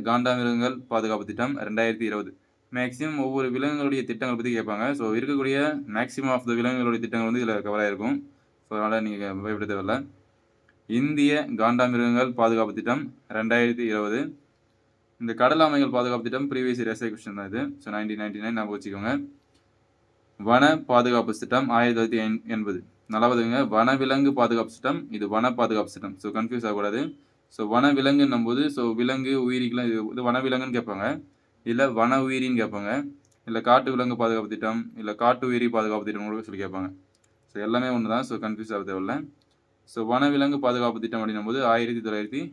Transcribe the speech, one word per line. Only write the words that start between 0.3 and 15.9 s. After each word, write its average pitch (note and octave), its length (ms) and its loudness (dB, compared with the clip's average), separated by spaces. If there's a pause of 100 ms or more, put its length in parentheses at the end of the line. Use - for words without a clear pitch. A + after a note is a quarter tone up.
பாதுகாப்பு G#2+ 400 0
திட்டம் A#2+ 240 -2 (140)
ரெண்டாயிரத்தி A2+ 420 0
இருபது. G#2 220 -4 (440)
மேக்ஸிமம் C3+ 500 -2
ஒவ்வொரு C3 280 0
விலங்குகளுடைய C#3 560 0
திட்டங்களை A#2+ 300 -2
பத்தி A#2+ 180 -2
கேட்பாங்க. G#2+ 260 -2 (140)
So, A2 220 0
இருக்கக்கூடிய C3+ 360 0 (400)
maximum C3 400 -2
of B2 140 -10
the A#2 100 2
விலங்குகளுடைய A#2+ 440 0
திட்டங்கள் A2+ 260 -2
வந்து B2 120 0
இதுல A2 240 0
கவர் G#2 180 0
ஆயிருக்கும். G#2 320 0 (500)
So, - 100 -10
அதனால G#2+ 320 2
நீங்க G2+ 160 -6 (220)
பயப்பட G#2 260 -4
தேவையில்ல. G2+ 240 -2 (1040)
இந்திய D3 320 2 (300)
காண்டாமிருகங்கள் A#2+ 760 2
பாதுகாப்பு A2+ 400 4
திட்டம் B2 240 -2 (360)
ரெண்டாயிரத்தி A#2+ 540 2
இருபது. G#2+ 280 0 (1000)
இந்த A2+ 180 -4
கடல் C#3+ 240 6
ஆமைகள் C#3+ 300 4